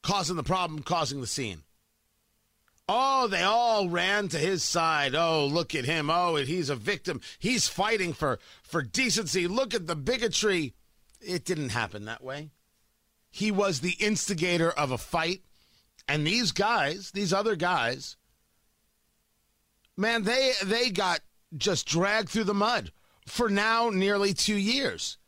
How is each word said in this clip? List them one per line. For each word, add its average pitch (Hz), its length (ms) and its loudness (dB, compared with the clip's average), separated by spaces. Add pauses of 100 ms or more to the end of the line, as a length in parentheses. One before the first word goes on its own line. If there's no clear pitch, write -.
causing 180 340 -2
the 143 80 -4
problem, 160 380 -2
causing 143 380 -2
the 120 60 -6
scene. 98 360 -6 (1300)
Oh, 254 400 2
they 185 140 0
all 214 460 2
ran 185 400 0
to 151 100 -4
his 170 240 0
side. 151 520 2
"Oh, 160 320 2
look 156 280 0
at 135 100 -2
him. 151 260 0
Oh, 170 260 2
he's 147 340 -2
a 139 60 0
victim. 160 440 -4 (180)
He's 233 280 0
fighting 190 460 0
for, 131 260 -2 (240)
for - 200 -2
decency. 180 640 0
Look 233 280 0
at 185 120 -4
the 170 100 -2
bigotry." 196 760 0 (460)
It 180 240 -6
didn't 151 260 -2
happen 104 340 -4
that 113 180 -10
way. 143 280 -10 (800)
He 214 200 -2
was 196 300 2
the 175 180 -4
instigator 175 720 2
of 143 200 0
a 123 80 -2
fight. 170 440 -4 (640)
And 151 200 0
these 214 260 0
guys, 196 580 0
these 190 220 -2
other 202 240 2
guys, 135 600 -2 (1800)
man, 226 260 2
they, 254 300 4 (100)
they 226 280 2
got 180 300 0 (360)
just 170 300 0
dragged 196 420 2
through 220 160 0
the 202 100 2
mud 202 380 0 (340)
for 233 220 0
now 226 420 2
nearly 196 440 2
two 208 220 0
years. 202 720 -2